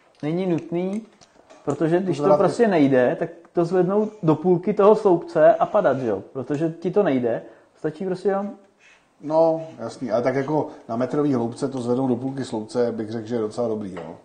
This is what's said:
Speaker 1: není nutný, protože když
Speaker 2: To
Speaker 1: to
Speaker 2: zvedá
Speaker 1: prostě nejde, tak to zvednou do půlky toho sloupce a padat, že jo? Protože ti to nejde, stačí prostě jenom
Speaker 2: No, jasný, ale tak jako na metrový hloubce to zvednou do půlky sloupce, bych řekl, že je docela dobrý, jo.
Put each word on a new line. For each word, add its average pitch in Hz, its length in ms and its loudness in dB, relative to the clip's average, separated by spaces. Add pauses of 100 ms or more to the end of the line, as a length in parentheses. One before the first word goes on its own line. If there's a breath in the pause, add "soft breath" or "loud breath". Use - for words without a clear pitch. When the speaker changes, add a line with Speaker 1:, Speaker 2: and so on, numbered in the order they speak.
(240 soft breath)
Speaker 1:
není 170 220 -2
nutný, 180 560 -2 (640)
protože 160 340 0
když 180 180 -2
Speaker 2:
To 147 60 -4
Speaker 1:
to 147 40 4
Speaker 2:
zvedá 196 100 6
Speaker 1:
prostě 196 300 2
nejde, 135 520 4
tak 165 100 -4 (240)
to 170 120 2
zvednou 190 440 0 (140)
do 156 120 4
půlky 180 380 0
toho 202 220 6
sloupce 170 600 4
a - 100 0
padat, 165 320 2
že 131 100 -4
jo? 101 160 -2 (100)
Protože 147 460 -4
ti 185 120 -4
to 208 120 2
nejde, 131 380 0 (340 loud breath)
stačí 156 300 -8
prostě 190 240 -4
jenom 196 200 -2 (760 soft breath)
Speaker 2:
No, 160 360 2 (180)
jasný, 117 320 -8
ale 117 100 2
tak 127 140 0
jako 139 320 -2 (220 loud breath)
na 113 60 -4
metrový 143 380 0
hloubce 117 340 -2
to 131 140 -6
zvednou 123 260 0
do 123 80 0
půlky 135 300 -8
sloupce, 120 460 -4
bych 110 200 -8
řekl, 113 160 -8
že 120 80 -6
je 117 60 -2
docela 110 260 -4
dobrý, 107 280 -6
jo. 85 300 -12